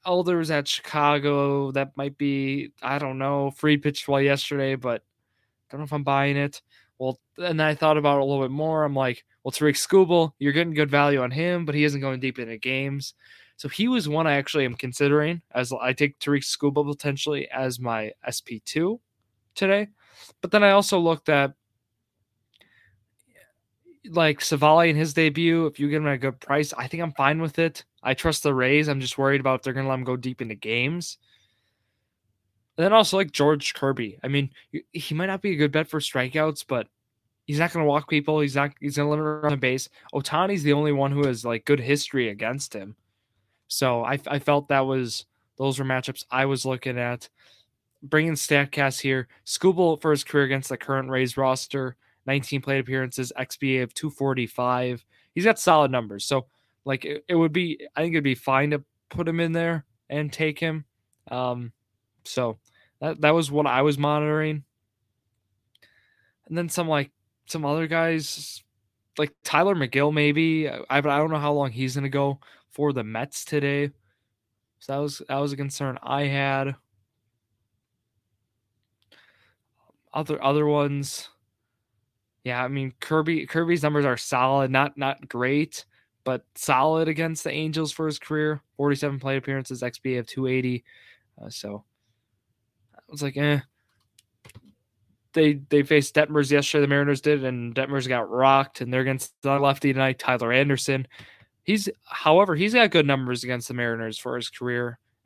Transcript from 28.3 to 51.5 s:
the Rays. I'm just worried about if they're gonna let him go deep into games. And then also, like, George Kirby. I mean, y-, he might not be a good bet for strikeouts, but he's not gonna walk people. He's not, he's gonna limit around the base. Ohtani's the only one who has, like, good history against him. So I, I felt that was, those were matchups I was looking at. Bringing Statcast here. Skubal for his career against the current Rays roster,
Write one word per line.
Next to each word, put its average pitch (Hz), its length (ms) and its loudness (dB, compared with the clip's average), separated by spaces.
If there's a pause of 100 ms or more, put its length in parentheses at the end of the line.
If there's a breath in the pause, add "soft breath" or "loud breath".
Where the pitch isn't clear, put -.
the 147 120 2
Rays. 135 340 4
I'm 139 120 -2
just 127 180 -6
worried 135 220 2
about 131 200 0
if - 20 -20
they're 135 100 -6
gonna 135 160 -4
let 131 100 -2
him 127 60 -6
go 127 120 -2
deep 127 260 -8
into 113 120 -8
games. 123 640 -4 (1600)
And 165 60 2
then 202 100 4
also, 208 240 6
like, 180 120 0
George 147 440 2
Kirby. 127 500 -4
I 127 40 -4
mean, 139 200 0 (240 soft breath)
y-, 160 80 -8 (120)
he 151 220 -8
might 170 120 -2
not 190 160 -4
be 202 100 0
a 165 40 -2
good 147 140 2
bet 156 160 0
for 156 140 -6
strikeouts, 143 680 -2
but 120 220 -4 (560)
he's 143 140 -4
not 165 140 0
gonna 165 120 0
walk 147 240 2
people. 151 320 2
He's 139 160 0
not, 143 240 0
he's 143 160 -6
gonna 147 140 0
limit 151 160 -2
around 151 240 -2
the 143 80 0
base. 131 320 -2 (240 loud breath)
Ohtani's 170 480 -2
the 143 100 4
only 147 200 2
one 139 200 0
who 143 140 0
has, 120 180 -2
like, 117 220 -4
good 143 140 4
history 131 500 0
against 110 440 -6
him. 104 220 -12 (720)
So 123 340 0
I, 127 240 -4
I 143 120 -2
felt 143 300 0
that 135 180 4
was, 131 400 -4 (320)
those 135 200 -2
were 139 60 -2
matchups 131 460 -4
I 131 160 2
was 139 180 -2
looking 127 340 -4
at. 120 300 -6 (760 soft breath)
Bringing 156 300 0
Statcast 143 680 0
here. 131 260 -2 (160 soft breath)
Skubal 175 560 2
for 160 100 2
his 143 140 2
career 143 200 2
against 135 260 -2
the 131 80 -8
current 135 320 -4
Rays 127 260 0
roster, 131 600 -2 (280)